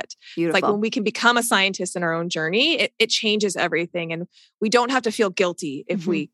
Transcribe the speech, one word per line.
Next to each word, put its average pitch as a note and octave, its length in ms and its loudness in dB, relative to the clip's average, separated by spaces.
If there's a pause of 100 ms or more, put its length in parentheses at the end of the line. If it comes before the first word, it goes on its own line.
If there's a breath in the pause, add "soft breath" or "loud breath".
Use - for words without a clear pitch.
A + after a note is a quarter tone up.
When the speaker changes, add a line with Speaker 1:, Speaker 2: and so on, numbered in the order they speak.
Speaker 1:
It's - 120 -18 (180 loud breath)
like - 0 -
Speaker 2:
Beautiful. E3+ 360 2
Speaker 1:
when G#3 100 0
we A3 80 0
can G#3+ 140 -2
become A3+ 340 2
a A#3 60 2
scientist G3 520 0
in F3+ 60 -4
our E3 140 0
own E3+ 120 -2
journey, G3+ 520 0
it, D#3 180 -2
it A3+ 140 2
changes G#3 440 0
everything. E3+ 560 -2
And E3+ 160 -6 (340 soft breath)
we G#3+ 80 0
don't A#3+ 200 4
have C4 140 2
to A3 80 0
feel G#3+ 180 0
guilty F3 580 -4
if F#3 140 -2
Speaker 2:
Mm-hmm. D#3+ 80 -2
Speaker 1:
we D#3 240 -2